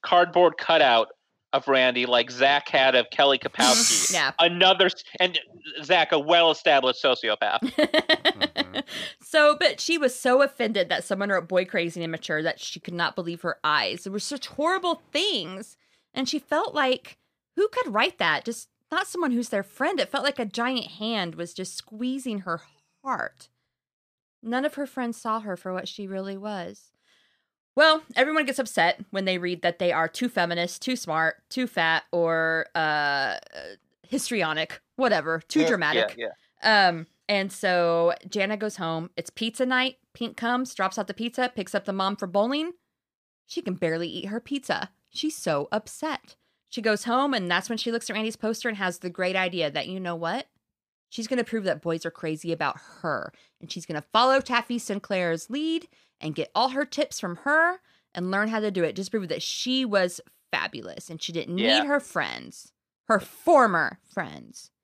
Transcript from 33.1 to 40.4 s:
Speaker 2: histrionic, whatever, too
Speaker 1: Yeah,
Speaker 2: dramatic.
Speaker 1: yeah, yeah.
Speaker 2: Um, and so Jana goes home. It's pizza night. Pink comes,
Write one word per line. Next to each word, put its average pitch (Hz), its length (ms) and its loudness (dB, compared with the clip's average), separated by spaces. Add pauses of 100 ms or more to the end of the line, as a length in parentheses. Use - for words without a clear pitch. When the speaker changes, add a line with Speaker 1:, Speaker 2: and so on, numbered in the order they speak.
Speaker 2:
histrionic, 165 760 -4 (140)
whatever, 165 520 0
too 156 140 2
Speaker 1:
Yeah, 165 60 4
Speaker 2:
dramatic. 156 500 0
Speaker 1:
yeah, 117 100 -6 (360)
yeah. 208 240 6
Speaker 2:
Um, 165 200 -2 (200)
and 196 240 0
so 170 600 2 (140)
Jana 202 300 -2
goes 214 200 -6
home. 165 380 -6
It's - 140 -10
pizza 226 360 -4
night. 254 320 0 (160)
Pink - 220 -8
comes, 247 380 -2